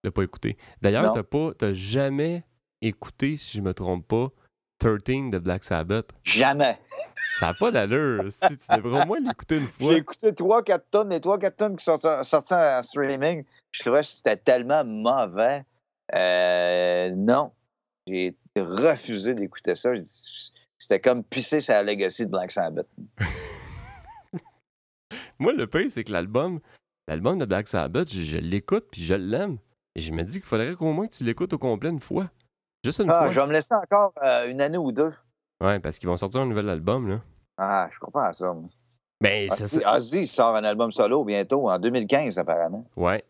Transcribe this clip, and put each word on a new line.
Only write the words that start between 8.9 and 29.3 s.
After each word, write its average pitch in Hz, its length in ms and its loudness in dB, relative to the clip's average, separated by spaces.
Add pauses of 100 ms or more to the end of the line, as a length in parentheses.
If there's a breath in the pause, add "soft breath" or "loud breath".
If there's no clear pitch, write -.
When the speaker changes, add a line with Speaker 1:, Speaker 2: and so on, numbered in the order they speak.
Speaker 1:
au 160 60 4
moins 226 120 -2
l'écouter 240 380 -2
une 139 100 -2
fois. 139 240 0
Speaker 2:
J'ai 165 60 8
écouté 196 380 0
trois, 202 280 4
quatre 180 280 0
tonnes, 208 180 2
les 170 100 0
trois, 185 200 0
quatre 190 180 -2
tonnes 208 180 0
qui - 80 -12
sont 160 140 2
sor-, 143 260 0
sorties 151 300 2
en 147 300 4
streaming. 143 600 -2 (280 soft breath)
Je - 100 -10
trouvais 131 200 4
que 151 60 -2
c'était - 300 0
tellement 131 480 4
mauvais. 113 800 0 (520)
Euh, 90 1000 2
non. 120 360 2 (560)
J'ai 92 280 -4 (220)
refusé 110 760 0
d'écouter 98 400 -4
ça. 123 180 0
J'ai 104 80 -4
dit, - 500 -14 (260 soft breath)
c'était - 220 0
comme 123 240 2
pisser 135 360 -2
sur 135 140 0
la 104 100 4
legacy 104 420 -2
de 90 60 -4
Black 92 200 -4
Sabbath. 82 360 -4 (300)
Speaker 1:
<laughs> - 2250 -14
Moi, 190 140 2
le 120 140 -2
pire, 202 220 0
c'est 117 140 -6
que - 80 -8
l'album, 120 480 0 (480 soft breath)
l'album 95 300 0
de 147 80 -2
Black 101 220 -2
Sabbath, 95 440 -2
je, 95 100 -4
je 78 160 -4
l'écoute 98 540 -2
puis - 120 -10
je 82 100 0
l'aime. 113 440 -2 (380)